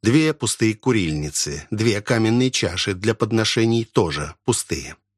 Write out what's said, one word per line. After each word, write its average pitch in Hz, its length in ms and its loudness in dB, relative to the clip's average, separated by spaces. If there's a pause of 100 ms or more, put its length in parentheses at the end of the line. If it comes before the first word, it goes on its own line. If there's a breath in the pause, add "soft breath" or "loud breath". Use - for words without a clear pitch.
Две 151 320 4
пустые 110 400 0
курильницы, 78 960 -2
две 107 320 0
каменные 117 480 2
чаши 95 420 -2
для 104 220 0
подношений 113 720 0
тоже 76 480 -2 (100)
пустые. 73 520 -4 (220)